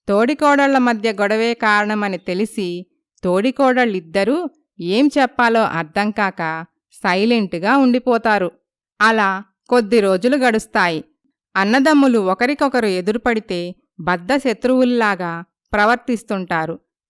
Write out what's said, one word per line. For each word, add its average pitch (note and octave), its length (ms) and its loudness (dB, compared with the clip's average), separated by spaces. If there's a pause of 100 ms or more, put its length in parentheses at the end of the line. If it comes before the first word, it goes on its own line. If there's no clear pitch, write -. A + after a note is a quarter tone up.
తోడికోడళ్ల C#4 680 2
మధ్య A#3 340 0
గొడవే G#3+ 420 0
కారణమని G#3 640 0
తెలిసి F3+ 680 -6 (380)
తోడికోడళ్ళిద్దరూ A#3 1300 0 (300)
ఏం G#3 300 0 (100)
చెప్పాలో A#3 440 2
అర్థం F3 480 -4
కాక E3+ 540 -6 (260)
సైలెంట్గా G3+ 840 0
ఉండిపోతారు. A#3 760 2 (500)
అలా G#3 420 0 (260)
కొద్ది A#3 320 2
రోజులు G3 360 2
గడుస్తాయి. A3 640 0 (520)
అన్నదమ్ములు C4 640 4
ఒకరికొకరు B3 640 0
ఎదురుపడితే F#3+ 920 -4 (240)
బద్ధ F3 360 -2
శత్రువుల్లాగా A#3 1080 0 (300)
ప్రవర్తిస్తుంటారు, G#3 1080 -2 (300)